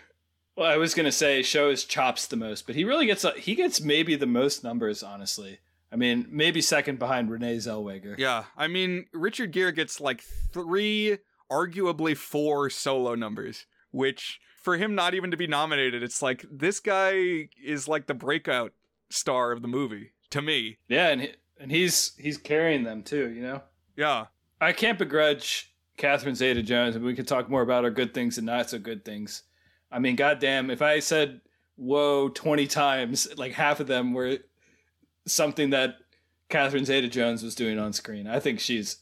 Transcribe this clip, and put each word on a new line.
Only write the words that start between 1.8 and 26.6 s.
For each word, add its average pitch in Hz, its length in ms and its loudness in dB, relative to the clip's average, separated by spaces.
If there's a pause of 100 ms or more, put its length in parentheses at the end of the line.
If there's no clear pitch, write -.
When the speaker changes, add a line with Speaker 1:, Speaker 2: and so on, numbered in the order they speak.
Speaker 1:
chops - 440 0
the - 80 -6
most, 110 320 -6
but 120 80 -6
he 151 80 2
really 269 240 2
gets 202 160 2
a, 170 80 2
he - 240 -4
gets 359 260 0
maybe 156 340 2
the 139 120 0
most 127 360 2
numbers, 117 380 -4
honestly. 101 600 -10 (320)
I 117 40 -6
mean, 120 320 2
maybe 160 320 2
second 143 380 2
behind 123 300 0
Renee 117 280 -4
Zellweger. 104 600 -8
Speaker 2:
Yeah, 123 280 0 (100)
I 151 140 -4
mean, 180 420 -2
Richard 190 400 -4
Gere 175 220 2
gets, 156 260 -4
like, 135 220 -2
three 208 960 0 (340)
arguably 165 640 0
four 143 540 0
solo 127 440 0
numbers, 110 520 -8 (260)
which - 480 -4 (160)
for 175 220 0
him 208 180 0
not 180 180 2
even 185 180 -2
to 170 60 -2
be 175 100 -2
nominated, 143 540 0
it's 120 200 -6
like, 127 280 -2
this 151 300 -2
guy 190 680 2 (120)
is, 143 280 -6
like, 151 180 -2
the 147 60 0
breakout 127 580 -2 (380)
star 127 420 0
of 120 100 -4
the 120 60 -6
movie, 117 460 -4 (160)
to 143 120 -4
me. 127 360 -2 (100)
Speaker 1:
Yeah, 160 220 4
and 131 140 2
he, 143 100 -8 (260)
and 135 120 -10
he's, 170 460 2
he's 147 200 -6
carrying 151 480 2
them 110 180 -8
too, 135 260 -2
you 117 120 -10
know? 131 200 -8 (360)
Speaker 2:
Yeah. 139 300 -2 (340)
Speaker 1:
I 160 100 4
can't 220 260 0
begrudge 151 800 0 (220)
Catherine 139 380 0
Zeta-Jones, 120 600 2